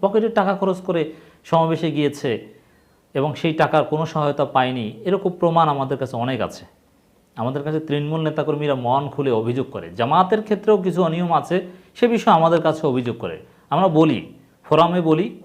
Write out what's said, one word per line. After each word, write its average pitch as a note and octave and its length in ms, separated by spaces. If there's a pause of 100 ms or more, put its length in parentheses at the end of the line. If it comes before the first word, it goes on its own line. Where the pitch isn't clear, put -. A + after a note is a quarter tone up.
পকেটের A3 340
টাকা G3 200
খরচ F#3 260
করে E3 320 (320)
সমাবেশে D#3+ 460
গিয়েছে C#3+ 400 (840)
এবং C#3+ 200
সেই E3 180
টাকার D#3 320
কোনো D3+ 220
সহায়তা D3 380
পায়নি, B2+ 480 (120)
এরকম F#3 260
প্রমাণ E3 380
আমাদের C#3 300
কাছে B2+ 180
অনেক A#2+ 240
আছে। - 240 (720)
আমাদের C3 260
কাছে D#3 180
তৃণমূল D3+ 400
নেতাকর্মীরা D3+ 540
মন B2+ 340
খুলে C#3 220
অভিযোগ A#2+ 400
করে। E2+ 240
জামায়াতের F3 480
ক্ষেত্রেও G#3+ 340
কিছু F3+ 260
অনিয়ম E3+ 300
আছে, F3 340 (280)
সে A#3+ 140
বিষয়ে A3+ 260
আমাদের E3 280
কাছে D#3 240
অভিযোগ B2 320
করে। E2 200 (320)
আমরা F3+ 180
বলি, D3+ 440 (320)
ফোরামে E3+ 360
বলি, D#3+ 440